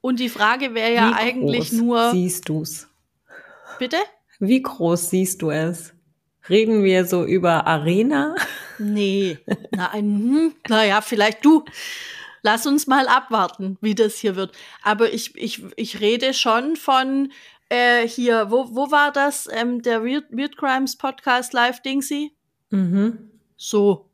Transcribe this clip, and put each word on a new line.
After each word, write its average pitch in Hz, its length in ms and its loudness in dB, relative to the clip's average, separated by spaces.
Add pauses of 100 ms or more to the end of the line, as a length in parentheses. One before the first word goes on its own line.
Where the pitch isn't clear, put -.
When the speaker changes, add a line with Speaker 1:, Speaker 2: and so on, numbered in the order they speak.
Speaker 1:
Und 254 180 -2
die 247 100 -2
Frage 233 440 0
wäre 226 200 0
ja 233 180 6
Speaker 2:
Wie - 20 2
Speaker 1:
eigentlich 240 560 0
Speaker 2:
groß 226 100 0
Speaker 1:
nur 233 320 2
Speaker 2:
siehst 180 380 -2
du's? 156 400 -6 (880)
Speaker 1:
Bitte? 254 160 -4 (440)
Speaker 2:
Wie 233 220 2
groß 175 480 -2
siehst 185 320 -2
du 165 80 -2
es? 160 440 -4 (560)
Reden 214 340 4
wir 185 220 4
so 180 180 0
über 170 420 2
Arena? 220 680 0 (420)
Speaker 1:
Nee. 196 600 -2 (340)
Na, 185 200 -4
ein, 208 120 -4
hm, 240 500 2 (140)
na 220 160 4
ja, 208 160 4
vielleicht 214 460 0
du. 302 180 8 (760)
Lass 233 260 0
uns 294 180 2
mal 262 220 2
abwarten, 202 720 0
wie 214 160 0
das 214 220 2
hier 196 180 -2
wird. 190 160 -6 (300)
Aber 214 320 0
ich, 233 240 -8
ich, - 260 -8 (140)
ich 202 240 -8
rede 240 320 0
schon 262 420 0
von, 269 560 0 (380)
äh, 240 360 2
hier, 233 460 0
wo, 240 240 0
wo 269 160 -2
war 294 220 2
das? 285 360 -2
Ähm, 240 320 -4
der 226 220 -2
Weird, 277 280 -4
Weird 269 260 -6
Crimes 269 400 -2
Podcast 254 560 -4
Live 247 280 0
Dingsy? 285 520 -4 (380)
Speaker 2:
Mhm. 196 600 0 (240)
Speaker 1:
So. 202 580 0